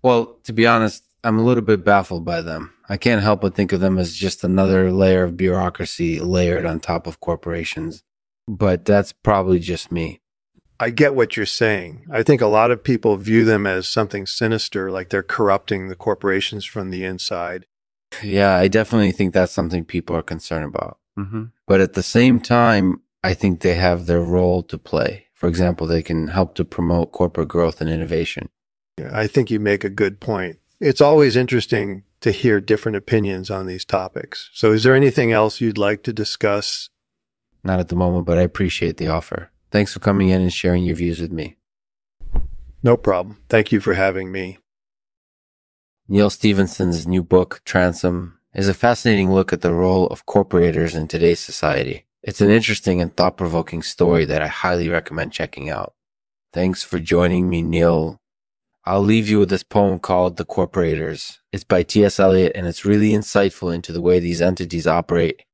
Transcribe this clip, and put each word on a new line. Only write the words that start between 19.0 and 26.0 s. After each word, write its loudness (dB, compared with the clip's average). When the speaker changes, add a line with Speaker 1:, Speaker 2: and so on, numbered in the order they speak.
Speaker 1:
think -2
that's 2
something -4
people -6
are -2
concerned -8
about. -8
Speaker 3:
Mm-hmm. -8
Speaker 1:
But 4
at 2
the -2
same 4
time, 2
I 0
think 0
they 2
have 2
their 2
role 2
to -12
play. -4
For -4
example, 0
they 0